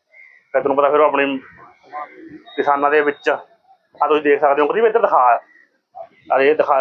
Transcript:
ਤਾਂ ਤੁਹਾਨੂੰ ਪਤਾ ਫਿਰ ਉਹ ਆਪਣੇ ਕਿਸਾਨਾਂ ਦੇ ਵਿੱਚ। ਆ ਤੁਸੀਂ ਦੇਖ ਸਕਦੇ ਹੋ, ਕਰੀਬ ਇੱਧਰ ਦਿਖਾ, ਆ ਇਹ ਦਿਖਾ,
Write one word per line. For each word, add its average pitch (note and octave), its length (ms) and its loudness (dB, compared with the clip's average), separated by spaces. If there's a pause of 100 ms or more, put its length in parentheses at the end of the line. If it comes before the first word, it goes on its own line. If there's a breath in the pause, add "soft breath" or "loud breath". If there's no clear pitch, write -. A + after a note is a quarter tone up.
(540)
ਤਾਂ C3 80 0
ਤੁਹਾਨੂੰ C3+ 160 -2
ਪਤਾ C#3+ 120 2
ਫਿਰ D3 100 2
ਉਹ D3+ 60 4
ਆਪਣੇ C#3 200 0 (1300)
ਕਿਸਾਨਾਂ C#3+ 360 0
ਦੇ D3+ 100 2
ਵਿੱਚ। D3 280 -4
ਆ - 800 -8
ਤੁਸੀਂ D3+ 140 0
ਦੇਖ C#3+ 180 2
ਸਕਦੇ C#3+ 220 2
ਹੋ, D3 60 0
ਕਰੀਬ G#3 180 -2
ਇੱਧਰ A3+ 160 0
ਦਿਖਾ, B2+ 380 2 (920)
ਆ C3 100 0
ਇਹ D3 140 2
ਦਿਖਾ, D3 260 0